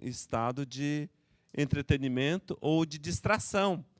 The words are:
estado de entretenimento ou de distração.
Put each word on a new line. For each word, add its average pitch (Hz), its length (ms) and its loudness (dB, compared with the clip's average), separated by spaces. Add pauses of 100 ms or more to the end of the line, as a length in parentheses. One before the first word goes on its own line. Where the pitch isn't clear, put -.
estado 123 640 -2
de 147 420 -4 (480)
entretenimento 139 1040 0
ou 160 240 4
de 151 140 -6
distração. 196 840 0 (160)